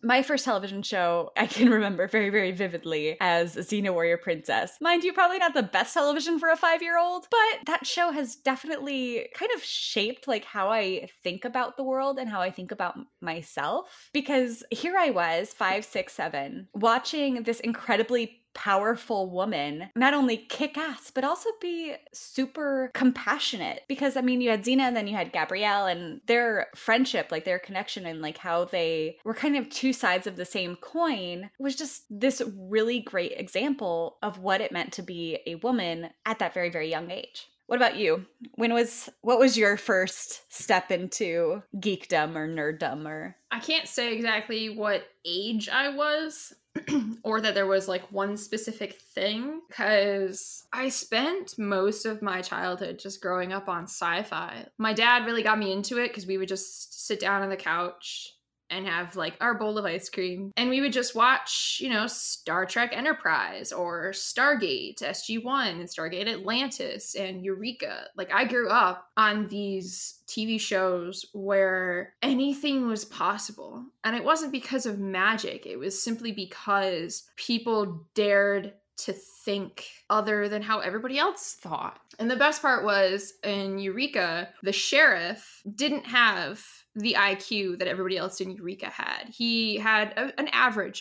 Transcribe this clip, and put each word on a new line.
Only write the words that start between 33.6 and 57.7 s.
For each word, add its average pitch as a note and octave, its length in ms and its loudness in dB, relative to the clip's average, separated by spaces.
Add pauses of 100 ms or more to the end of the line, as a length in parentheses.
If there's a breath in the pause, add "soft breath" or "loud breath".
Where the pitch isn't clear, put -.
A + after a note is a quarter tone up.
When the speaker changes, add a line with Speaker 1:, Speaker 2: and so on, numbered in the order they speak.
Speaker 1:
of F#3+ 180 -6
what F#3+ 200 2
it G#3 120 -2
meant F3 220 -4
to G3 80 -8
be E3+ 440 -6
a E3+ 100 -6
woman E3+ 540 -2 (160)
at A3 140 -2
that F3+ 120 -2
very, F3 180 -2
very D#3+ 200 -4
young E3 220 -4
age. - 340 -12 (200)
What B3 100 0
about A#3+ 200 4
you? F#3 300 2 (280)
When A#3 180 2
was, A#3 360 0 (120)
what A#3+ 180 4
was B3+ 180 8
your G#3 200 6
first - 760 -2
step - 380 2
into F3 720 0 (140)
geekdom F3 580 0
or D#3 140 -4
nerddom D#3 580 -4
or? D#3 300 -10 (160)
Speaker 2:
I A#3 80 -2
can't D#4+ 260 -2
say A#3+ 280 -2
exactly A3 560 -2
what G#3 360 -2 (180)
age G3+ 440 -2
I C#4 220 0
was D4+ 640 -2 (320)
<clears throat> A3+ 360 -2
or A3 180 0
that G#3+ 140 2
there G3 120 4
was, F#3+ 220 2
like, F3+ 220 -4
one G3+ 260 -2
specific A3 580 -6 (200)
thing, A#3 460 -2 (100)
'cause G3+ 1000 0
I C4 160 -2
spent C#4+ 680 -2
most G3+ 480 0
of G#3+ 160 -4
my F#3+ 180 -2
childhood F3+ 580 -4
just G3 220 -12
growing F3+ 320 -2
up G3 160 -6
on E3+ 160 -4
sci-fi. E3+ 840 -4 (120)
My A3 140 0
dad A#3 340 6
really A#3 160 0
got G#3+ 160 4
me G3+ 140 0
into G3+ 260 -2
it A#3+ 140 0
'cause F#3+ 140 -10
we F#3+ 120 -2
would F#3+ 100 -4
just - 580 -8
sit G#3 140 -4
down G3 220 0
on G3 80 -2
the G3 60 -4
couch - 800 -6 (360)